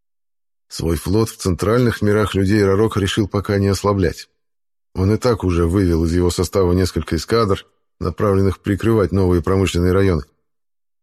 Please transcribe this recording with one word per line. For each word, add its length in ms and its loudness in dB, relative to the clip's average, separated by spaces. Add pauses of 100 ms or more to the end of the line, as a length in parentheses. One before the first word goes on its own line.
(680)
Свой 280 -4
флот 340 0
в 60 -16
центральных 680 0
мирах 320 0
людей 300 2
Ророк 320 2
решил 320 0
пока 300 -2
не 100 0
ослаблять. 600 -2 (680)
Он 160 2
и 40 2
так 280 0
уже 240 0
вывел 380 2
из 60 -2
его 180 2
состава 420 0
несколько 420 -2
эскадр, 520 -2 (340)
направленных 580 -2
прикрывать 540 0
новые 300 2
промышленные 500 0
районы. 320 0 (800)